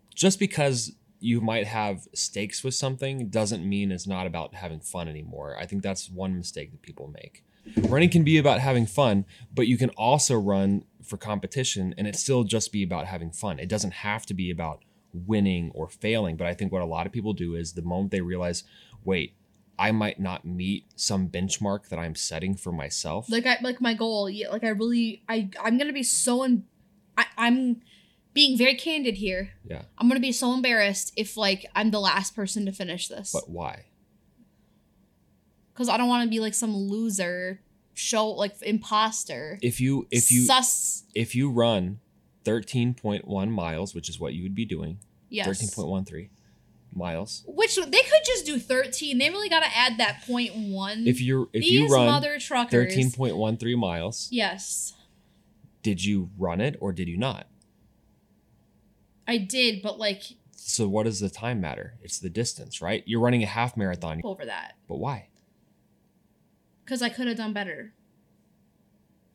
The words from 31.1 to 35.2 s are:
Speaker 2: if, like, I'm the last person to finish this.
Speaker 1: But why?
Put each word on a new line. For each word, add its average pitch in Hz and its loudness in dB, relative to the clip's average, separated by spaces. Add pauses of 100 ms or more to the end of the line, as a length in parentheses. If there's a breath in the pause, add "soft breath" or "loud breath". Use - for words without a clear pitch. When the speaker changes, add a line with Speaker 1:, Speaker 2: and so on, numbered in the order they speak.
Speaker 2:
if, 208 -4
like, 196 2 (100)
I'm 214 4
the 208 2
last 190 2
person 202 -4
to 190 -2
finish 180 -6
this. - -10
Speaker 1:
But - -6
why? 82 -8 (1900)